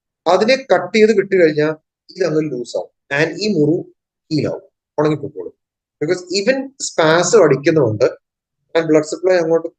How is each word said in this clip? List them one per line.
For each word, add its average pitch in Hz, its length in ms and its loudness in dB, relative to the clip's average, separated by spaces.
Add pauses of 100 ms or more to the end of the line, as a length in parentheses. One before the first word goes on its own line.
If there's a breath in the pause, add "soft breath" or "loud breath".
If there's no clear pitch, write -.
(280)
അതിനെ 214 280 2
കട്ട് 180 420 -2
ചെയ്ത് 214 200 4
വിട്ട് 196 180 0
കഴിഞ്ഞാൽ 156 360 2 (460)
ഇത് 180 80 -2
അങ്ങ് 156 260 -2
ലൂസ് 120 260 -8
ആവും, - 460 -4
and 165 160 -4
ഈ 208 80 -4
മുറിവ് 160 360 0 (500)
ഹീൽ 127 140 -2
ആവും, 82 140 -8 (380)
ഉണങ്ങിപ്പോയിക്കോളും. 123 540 -4 (500)
Because 175 180 -2 (180)
even 254 220 -6
spasm 175 840 2
അടിക്കുന്നതുകൊണ്ട് 143 640 2 (720)
and 165 80 0
blood 156 180 2 (120)
supply 175 280 0
അങ്ങോട്ട് 165 240 -2 (120)